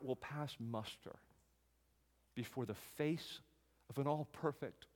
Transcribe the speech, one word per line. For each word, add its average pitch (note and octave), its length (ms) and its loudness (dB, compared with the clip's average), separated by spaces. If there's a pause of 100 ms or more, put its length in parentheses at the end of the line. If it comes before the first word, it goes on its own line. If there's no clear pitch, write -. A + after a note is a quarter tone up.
will C3 120 2
pass D3 440 -4
muster A2+ 560 -4 (1200)
before B2 300 0
the G#2 100 0
face - 640 0 (500)
of - 80 -4
an C#3 100 4
all-perfect, D3 760 0 (100)